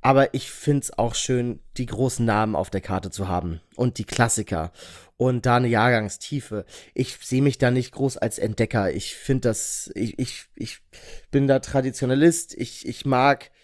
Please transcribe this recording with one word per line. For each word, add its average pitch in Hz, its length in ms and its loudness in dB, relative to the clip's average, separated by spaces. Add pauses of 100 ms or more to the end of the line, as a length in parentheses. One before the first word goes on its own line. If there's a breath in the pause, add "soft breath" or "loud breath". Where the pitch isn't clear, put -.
Aber 135 340 4
ich - 160 -4
find's - 400 0
auch - 240 -2
schön, 120 460 -2 (160)
die 123 100 -4
großen 120 380 0
Namen 110 320 2
auf 76 140 -2
der 98 100 -2
Karte 95 300 -4
zu 95 180 -6
haben 85 320 -2 (160)
und 123 220 0
die 107 60 -4
Klassiker 104 680 -2 (440 loud breath)
und 123 300 0
da 120 100 6
eine 123 120 2
Jahrgangstiefe. 113 960 0 (300 loud breath)
Ich - 280 -2
seh 131 200 0
mich 139 160 2
da 123 120 4
nicht 127 220 0
groß 135 240 -2
als - 220 -2
Entdecker. 107 540 0
Ich - 220 -6
find 131 300 -2
das, - 500 -2
ich, - 240 -6
ich, - 280 -6 (100)
ich - 220 -10 (520 loud breath)
bin 139 160 4
da 135 140 4
Traditionalist. 135 920 2
Ich, - 340 -10
ich - 180 -10
mag 135 440 2 (140)